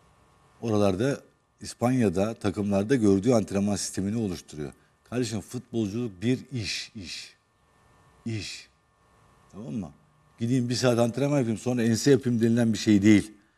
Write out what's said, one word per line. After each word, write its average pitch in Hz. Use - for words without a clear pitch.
Oralarda 107
İspanya'da 110
takımlarda 101
gördüğü 104
antrenman 101
sistemini 101
oluşturuyor. 76
Kardeşim 113
futbolculuk 110
bir 120
iş, 110
iş. -
İş. 107
Tamam 135
mı? 95
Gideyim 120
bir 123
saat 117
antrenman 127
yapayım 113
sonra 123
ense 117
yapayım 123
denilen 117
bir 101
şey 104
değil. 101